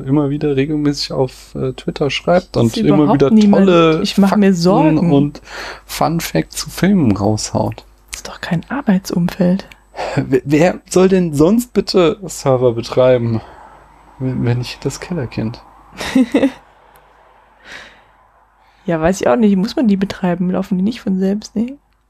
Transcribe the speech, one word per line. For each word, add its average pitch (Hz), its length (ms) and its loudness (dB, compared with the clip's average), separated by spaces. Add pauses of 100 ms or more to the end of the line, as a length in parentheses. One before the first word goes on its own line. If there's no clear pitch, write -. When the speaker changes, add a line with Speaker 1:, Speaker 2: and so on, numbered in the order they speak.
Speaker 1:
immer 143 240 0
wieder 147 260 -2
regelmäßig 147 560 -2
auf, - 440 -6
äh, 131 180 -4
Twitter - 360 -4
schreibt - 460 -2
Speaker 2:
Das 127 80 2
Speaker 1:
und 117 140 0
Speaker 2:
ist 220 80 -2
Speaker 1:
immer - 180 4
Speaker 2:
überhaupt 143 180 2
Speaker 1:
wieder 139 100 6
Speaker 2:
niemand. 202 340 6
Speaker 1:
tolle 165 380 4
Speaker 2:
Ich - 140 -2
mach 190 200 4
mir 196 100 4
Speaker 1:
Fakten 180 140 2
Speaker 2:
Sorgen. 190 500 2
Speaker 1:
und 143 300 0 (440)
Fun 160 360 -2
Facts - 360 -6
zu - 120 -10
Filmen 170 480 2
raushaut. 107 680 -4 (280)
Speaker 2:
Das - 100 -14
ist - 80 -16
doch - 100 -18
kein 165 300 -6
Arbeitsumfeld. 185 960 -2 (480)
Speaker 1:
Wer, 131 300 -2
wer 151 440 0
soll 185 200 4
denn 180 240 0
sonst 180 400 2
bitte 185 520 0
Server 127 480 0
betreiben, 117 680 0 (800)
wenn, 131 260 -4
wenn 120 140 0
nicht - 260 -10
das - 160 -6
Kellerkind? 123 600 -6 (540)
Speaker 2:
<laughs> 262 340 2 (2250)
Ja, 165 140 -2
weiß 175 220 0
ich - 60 0
auch 240 80 4
nicht. 208 200 4
Muss 185 200 -2
man 277 120 0
die 196 100 2
betreiben? 180 520 -2
Laufen 185 300 -4
die 185 40 -2
nicht 226 180 -4
von 190 180 -4
selbst? 196 360 -6
Nee. 240 200 -6 (340)